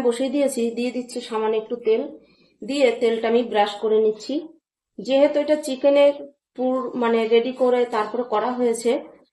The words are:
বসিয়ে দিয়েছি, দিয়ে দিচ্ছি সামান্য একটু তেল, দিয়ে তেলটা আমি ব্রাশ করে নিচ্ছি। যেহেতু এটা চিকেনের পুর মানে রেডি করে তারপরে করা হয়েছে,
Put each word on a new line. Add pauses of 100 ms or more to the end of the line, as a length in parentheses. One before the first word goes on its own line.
বসিয়ে
দিয়েছি, (140)
দিয়ে
দিচ্ছি (100)
সামান্য
একটু (100)
তেল, (600)
দিয়ে (140)
তেলটা
আমি (100)
ব্রাশ (100)
করে
নিচ্ছি। (640)
যেহেতু
এটা (100)
চিকেনের (420)
পুর (280)
মানে (140)
রেডি (100)
করে (140)
তারপরে
করা
হয়েছে, (420)